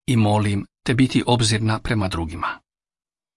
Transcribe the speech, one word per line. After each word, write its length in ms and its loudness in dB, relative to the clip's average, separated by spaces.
i 100 2
molim 500 2
te 120 -2
biti 320 2
obzirna 520 0
prema 300 -2
drugima. 520 -6